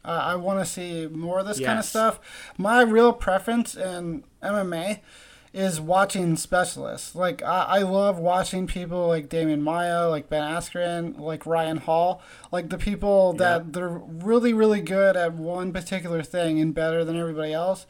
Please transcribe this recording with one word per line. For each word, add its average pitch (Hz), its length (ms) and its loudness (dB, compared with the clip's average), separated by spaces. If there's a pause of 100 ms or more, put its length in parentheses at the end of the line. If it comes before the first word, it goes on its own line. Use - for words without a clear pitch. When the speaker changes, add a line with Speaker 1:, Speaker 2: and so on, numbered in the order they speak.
Speaker 1:
Uh, 165 180 -2
I 175 140 -2
wanna 190 280 -2
see 170 440 -8
more 165 320 -4
of 190 60 -4
this 202 120 -6
kinda 127 160 -2
Speaker 2:
Yes. - 140 -4
Speaker 1:
stuff. 220 320 0 (360)
My 226 260 4
real 233 300 6
preference 226 640 -2
in 175 480 -8 (180)
M 202 140 -4
M 190 180 -2
A 185 300 -6 (500)
is 185 280 -2
watching 180 560 2
specialists. - 800 -4
Like, 175 260 -2
I, 175 200 0
I 190 200 2
love 196 380 0
watching 185 480 0
people 175 400 -2
like 160 200 0
Damian 156 320 0
Maia, 170 480 0
like 151 200 -2
Ben 151 200 -2
Askren, 170 720 -4
like 151 260 -8
Ryan 160 340 0
Hall, 170 440 0 (300)
like, 175 160 -4
the 180 100 -8
people 190 540 4
that 170 320 2
Speaker 2:
Yep. 160 80 -12
Speaker 1:
they're 180 160 -4
really, 196 640 2
really 220 260 4
good 190 360 4
at 170 160 2
one 175 400 -4
particular 170 500 -4
thing 160 380 0
and 156 120 2
better 160 320 0
than 165 120 -2
everybody 156 360 -4
else. 185 380 -2